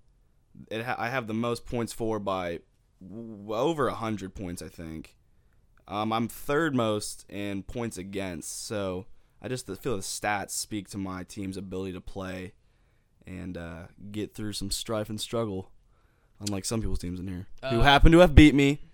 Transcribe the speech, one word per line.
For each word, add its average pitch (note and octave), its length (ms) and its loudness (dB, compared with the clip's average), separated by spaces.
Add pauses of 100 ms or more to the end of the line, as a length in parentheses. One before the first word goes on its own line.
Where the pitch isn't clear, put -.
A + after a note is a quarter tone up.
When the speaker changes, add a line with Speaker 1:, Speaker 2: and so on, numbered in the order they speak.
(680)
Speaker 1:
It A2+ 140 -8
ha-, B2 140 -6
I A2+ 120 -4
have B2 180 -4
the A2 60 -6
most A#2 320 -4
points A#2 280 -4
for A2 260 -4
by F#2 400 -4 (420)
w-, G#2+ 540 -12
over C#3+ 320 0
a F#2 80 0
hundred G2+ 400 -6
points, F2 260 -8
I E2 60 -12
think. D#2+ 480 -14 (720)
Um, G#2+ 240 -4
I'm A2+ 160 -2
third D3 480 -2
most A2 540 -2
in G2+ 340 -8
points A#2 340 -8
against, F#2+ 680 -10
so G2 380 -6 (360)
I G#2+ 60 -12
just B2 200 -8
feel A2 280 -6
the G2 60 -6
stats G#2 500 -6
speak - 380 -8
to - 80 -10
my F#2 260 -8
team's F#2+ 340 -10
ability F#2+ 360 -8
to F2+ 80 -12
play F#2 520 -10 (720)
and, F2+ 300 -10
uh, E2 260 -12 (280)
get G#2 220 -8
through G#2+ 200 -8
some G2 180 -6
strife A2 380 -4
and G#2+ 100 -8
struggle, G#2+ 520 -6 (680)
unlike G2+ 260 -6
some A#2 160 -2
people's F#2+ 180 -2
teams F2+ 200 -8
in F#2 80 -10
here F2+ 200 -10 (220)
who A#2 100 2
Speaker 2:
Uh, A#2+ 40 8
Speaker 1:
happen C#3+ 280 10
to E3 80 10
have F3 160 10
beat D3+ 200 12
me, C#3+ 260 6 (120)